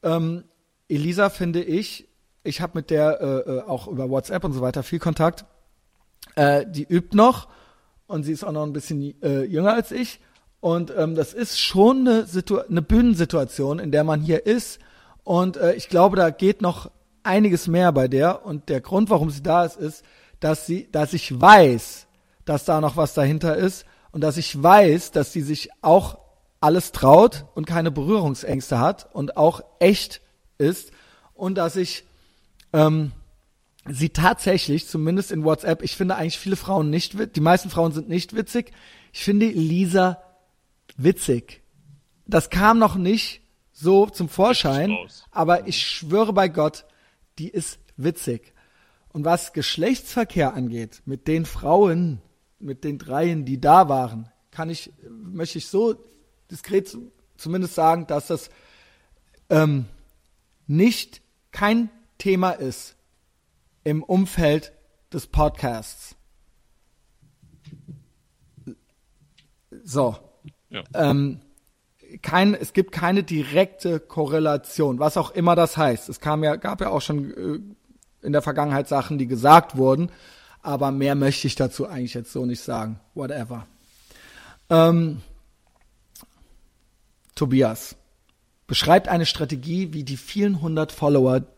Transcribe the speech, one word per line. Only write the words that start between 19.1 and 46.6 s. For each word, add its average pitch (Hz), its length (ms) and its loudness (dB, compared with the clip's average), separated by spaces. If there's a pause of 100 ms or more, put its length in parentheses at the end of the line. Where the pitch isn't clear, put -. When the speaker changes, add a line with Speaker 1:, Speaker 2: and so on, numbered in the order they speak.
Speaker 1:
warum 160 200 2
sie 143 120 -12
da 170 220 2
ist, 165 120 -10
ist, 156 280 -10 (360)
dass 156 260 -2
sie, 175 240 -6
dass 151 220 -2
ich 139 260 -6
weiß, 151 680 6 (380)
dass 147 200 -4
da 156 160 0
noch 147 160 -2
was 156 180 -2
dahinter 151 420 0
ist 185 280 -2 (260)
und 147 120 -6
dass 151 140 0
ich 147 240 -6
weiß, 175 520 6
dass 151 200 -2
sie 165 100 -6
sich 143 260 -8 (140)
auch 175 360 4 (420)
alles 165 320 2
traut 165 520 6 (100)
und 156 120 -8
keine 165 240 -2
Berührungsängste 139 920 -2
hat 165 320 -2
und 143 240 -8
auch 160 240 2 (180)
echt - 440 2 (340)
ist 160 360 -2 (420)
und 190 220 -6
dass 165 200 -2
ich, - 280 -6 (680)
ähm, 156 400 2 (800)
sie 143 200 -4
tatsächlich, 180 760 0
zumindest 170 460 -2
in 160 120 -4
WhatsApp, 156 380 0
ich - 140 -8
finde 185 200 -2
eigentlich 165 220 -6
viele 190 180 -4
Frauen 160 340 -2
nicht 170 260 -4
wit-, 214 200 -6
die 160 40 -2
meisten 175 300 2
Frauen 165 220 0
sind 147 160 -8
nicht 170 260 -6
witzig. 233 380 -6 (400)
Ich - 120 -14
finde 208 220 2
Lisa 180 760 0 (760)
witzig. 131 640 -2 (640)
Das - 240 0
kam 214 280 4
noch 214 180 2
nicht 190 440 -2 (320)
so 196 340 4
zum 190 220 -6
Vorschein, 185 600 0
Speaker 2:
Richtig 208 140 -6
raus. - 260 -20
Speaker 1:
aber 175 380 2
ich - 180 -4
schwöre 202 460 -2
bei 190 160 2
Gott, 156 360 -4 (540)